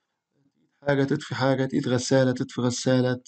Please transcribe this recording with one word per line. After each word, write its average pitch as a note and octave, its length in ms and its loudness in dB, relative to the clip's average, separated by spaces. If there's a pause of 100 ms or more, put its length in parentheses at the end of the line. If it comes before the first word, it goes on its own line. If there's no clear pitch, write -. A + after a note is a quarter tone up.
(880)
حاجة C#3 160 2
تطفي D3 320 -4
حاجة، C3 300 2
تقيد C3+ 220 -4
غسالة، B2+ 440 2
تطفي B2+ 300 -6
غسالة، B2 680 0